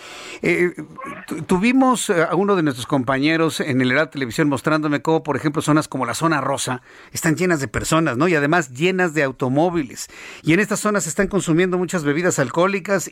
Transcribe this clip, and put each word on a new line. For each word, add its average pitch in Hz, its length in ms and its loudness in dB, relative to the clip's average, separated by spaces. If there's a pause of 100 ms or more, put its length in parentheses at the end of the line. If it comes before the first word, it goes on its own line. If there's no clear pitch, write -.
(420)
Eh, 175 300 2 (560)
tu-, 165 160 -8
tuvimos, 247 640 2
eh, 170 180 2
a 175 60 -2
uno 202 220 2
de 180 80 2
nuestros 127 240 -2
compañeros 143 720 0
en 135 200 0
el 127 120 4
Heraldo 151 180 2
Televisión 143 400 -2
mostrándome 147 540 0
cómo, 160 180 2
por 151 140 -4
ejemplo, 151 260 -2
zonas 147 260 2
como 131 200 -4
la 117 80 -4
Zona 156 260 0
Rosa 131 400 -4 (320)
están 160 220 0
llenas 170 260 0
de 131 60 -4
personas, 147 500 -2
¿no? 156 100 2
Y 180 60 2
además 147 400 0
llenas 180 400 0
de 156 80 0
automóviles. 139 840 -2 (340)
Y 151 120 2
en 190 80 4
estas 202 180 0
zonas 208 240 0
se 160 80 -6
están 196 160 0
consumiendo 180 500 2
muchas 180 260 -2
bebidas 151 360 0
alcohólicas 180 720 0